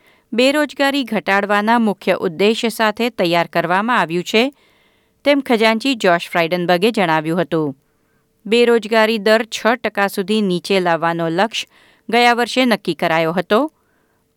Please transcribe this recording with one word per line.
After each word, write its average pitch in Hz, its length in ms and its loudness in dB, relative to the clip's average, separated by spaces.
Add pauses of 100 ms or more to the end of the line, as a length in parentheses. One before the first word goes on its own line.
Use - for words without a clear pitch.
(340)
બેરોજગારી 277 720 0
ઘટાડવાના 208 760 0
મુખ્ય 202 340 0
ઉદ્દેશ 196 520 0
સાથે 220 440 -2
તૈયાર 170 380 0
કરવામાં 190 520 -2
આવ્યું 170 240 -2
છે, 247 300 0 (720)
તેમ 285 140 2
ખજાનચી 226 560 0
જોશ 175 340 0
ફ્રાઇડનબર્ગે 175 640 0
જણાવ્યું 165 500 0
હતું. 156 360 -4 (680)
બેરોજગારી 226 720 2
દર 214 280 2
છ - 220 -6
ટકા 214 400 -2
સુધી 208 340 -2
નીચે 190 380 0
લાવવાનો 170 500 0
લક્ષ્ય 190 380 -2 (420)
ગયા 240 240 4
વર્ષે 240 320 0
નક્કી 196 280 0
કરાયો 165 400 0
હતો 208 380 0 (640)